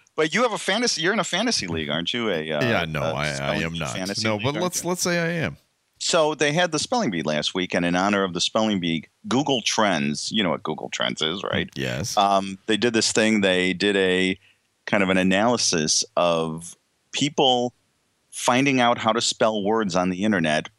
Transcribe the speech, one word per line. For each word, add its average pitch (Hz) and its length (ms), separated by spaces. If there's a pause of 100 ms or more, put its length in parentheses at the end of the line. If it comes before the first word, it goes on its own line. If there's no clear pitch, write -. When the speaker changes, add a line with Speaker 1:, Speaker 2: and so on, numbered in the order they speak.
(160)
Speaker 1:
but 156 180
you 220 100
have 226 100
a 180 40
fantasy. 214 440
You're 175 120
in 220 60
a 175 60
fantasy 190 420
league, 80 220
aren't 82 240
you? 117 160
A, 80 220
uh, 76 120
Speaker 2:
Yeah, 104 240
no, 76 140
Speaker 1:
a 80 120
Speaker 2:
I, 76 160
I 71 40
Speaker 1:
spelling 71 300
Speaker 2:
am 82 100
Speaker 1:
bee 82 60
Speaker 2:
not. 71 120
Speaker 1:
fantasy 98 360
Speaker 2:
No, 110 80
Speaker 1:
league, 104 100
Speaker 2:
but 135 100
Speaker 1:
aren't 180 80
Speaker 2:
let's, 175 200
Speaker 1:
you? 175 60
Speaker 2:
let's 180 120
say 175 180
I 165 80 (180)
am. 90 120 (420)
Speaker 1:
So 156 360
they 147 180
had 180 180
the 151 80
spelling 220 320
bee 85 100
last 76 320
week, 92 220
and 87 100
in 87 100
honor 98 280
of 90 100
the 87 80
spelling 107 380
bee, 82 240 (240)
Google 135 340
Trends, 76 720
you 110 100
know 92 100
what 67 120
Google - 260
Trends - 320
is, 82 220
right? 76 320
Speaker 2:
Yes. 65 420
Speaker 1:
Um, 98 480
they 110 120
did 113 160
this 110 180
thing. 110 300
They 92 320
did 98 240
a 92 420 (480)
kind 101 160
of 92 60
an 95 80
analysis 92 840 (140)
of 82 580 (360)
people 131 640 (580)
finding 131 480
out 120 180
how 117 140
to 113 100
spell 110 420
words 104 320
on 92 140
the 90 140
internet 82 560